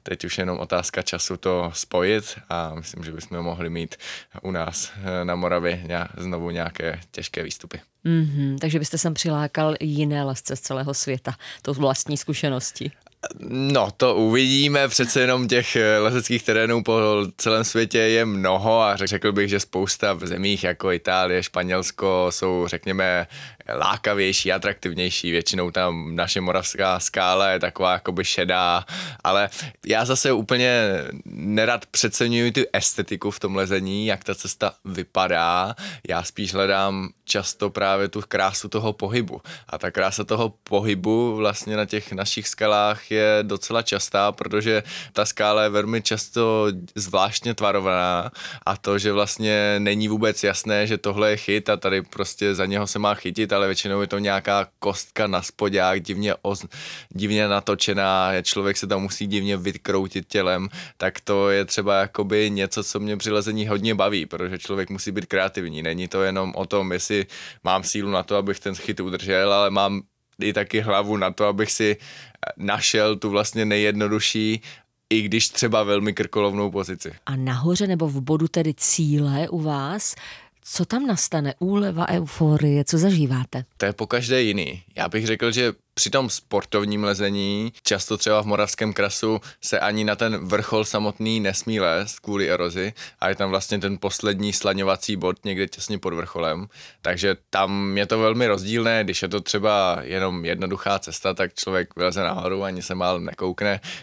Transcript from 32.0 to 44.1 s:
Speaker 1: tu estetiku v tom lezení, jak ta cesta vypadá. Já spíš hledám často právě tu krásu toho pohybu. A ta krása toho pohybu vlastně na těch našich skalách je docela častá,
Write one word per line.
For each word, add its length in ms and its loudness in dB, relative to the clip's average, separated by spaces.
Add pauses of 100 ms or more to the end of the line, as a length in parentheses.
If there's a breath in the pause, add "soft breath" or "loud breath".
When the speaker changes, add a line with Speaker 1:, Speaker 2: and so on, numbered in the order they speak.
Speaker 1:
tu 100 2 (120)
estetiku 580 0
v 80 -8
tom 160 -2
lezení, 500 0
jak 180 -2
ta 120 -4
cesta 380 -4 (120)
vypadá. 880 0 (340 loud breath)
Já 140 -2
spíš 300 -6
hledám 560 0 (160)
často 440 -2
právě 380 0
tu 200 -6
krásu 420 0
toho 240 -2
pohybu. 480 -4 (280 loud breath)
A 80 -6
ta 140 -6
krása 320 0
toho 300 0 (100)
pohybu 720 2
vlastně 420 0
na 80 2
těch 260 -6
našich 360 -4
skalách 640 2
je 300 4
docela 400 -2
častá, 500 2